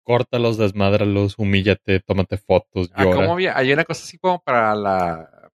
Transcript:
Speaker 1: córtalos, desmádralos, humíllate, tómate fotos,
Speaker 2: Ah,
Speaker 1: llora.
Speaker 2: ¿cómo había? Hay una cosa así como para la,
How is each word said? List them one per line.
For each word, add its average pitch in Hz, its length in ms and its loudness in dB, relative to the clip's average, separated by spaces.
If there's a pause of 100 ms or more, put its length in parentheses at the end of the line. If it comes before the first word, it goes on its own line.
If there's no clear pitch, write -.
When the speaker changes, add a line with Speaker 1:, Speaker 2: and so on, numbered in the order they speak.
Speaker 1:
córtalos, 120 520 0
desmádralos, 101 800 0
humíllate, 98 640 0
tómate 95 380 -4
fotos, 90 560 -2
Speaker 2:
Ah, 98 100 0
Speaker 1:
llora. 90 140 4
Speaker 2:
¿cómo 165 160 0
había? 180 240 -2
Hay 131 160 2
una 156 100 0
cosa - 200 -8
así - 140 -18
como 180 240 -2
para 113 320 0
la, 92 800 -4